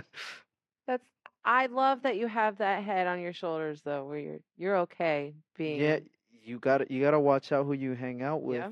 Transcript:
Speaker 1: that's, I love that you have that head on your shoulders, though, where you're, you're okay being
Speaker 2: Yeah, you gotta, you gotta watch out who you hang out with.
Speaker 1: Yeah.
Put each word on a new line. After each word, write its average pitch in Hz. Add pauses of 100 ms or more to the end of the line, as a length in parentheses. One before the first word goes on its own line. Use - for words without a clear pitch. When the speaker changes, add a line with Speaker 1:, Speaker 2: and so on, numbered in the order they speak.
(880)
Speaker 1:
that's, 247 (380)
I 254
love 262
that 254
you 226
have 214
that 202
head 190
on 180
your 175
shoulders, 160
though, 143
where 147
you're, 156 (160)
you're 190
okay 151 (200)
being 151
Speaker 2:
Yeah, 151 (440)
you 117
gotta, 135
you 131
gotta 147
watch 139
out 139
who 143
you 135
hang 123
out 143
with. 123
Speaker 1:
Yeah. 190